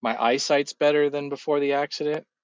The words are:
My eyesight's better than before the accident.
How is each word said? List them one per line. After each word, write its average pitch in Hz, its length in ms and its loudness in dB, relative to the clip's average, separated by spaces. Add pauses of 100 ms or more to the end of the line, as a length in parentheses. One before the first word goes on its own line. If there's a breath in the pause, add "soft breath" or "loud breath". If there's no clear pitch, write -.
My 113 180 -2
eyesight's 139 520 2
better 147 380 2
than 143 180 -6
before 143 320 -2
the 143 140 0
accident. 151 500 -4 (180)